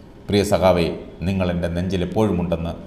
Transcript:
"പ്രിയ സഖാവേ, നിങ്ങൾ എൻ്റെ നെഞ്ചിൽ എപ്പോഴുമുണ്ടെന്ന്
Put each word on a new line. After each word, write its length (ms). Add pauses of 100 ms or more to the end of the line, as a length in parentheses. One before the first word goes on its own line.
(280)
"പ്രിയ 140 (100)
സഖാവേ, 340 (420)
നിങ്ങൾ 260
എൻ്റെ 240
നെഞ്ചിൽ 300
എപ്പോഴുമുണ്ടെന്ന് 680 (140)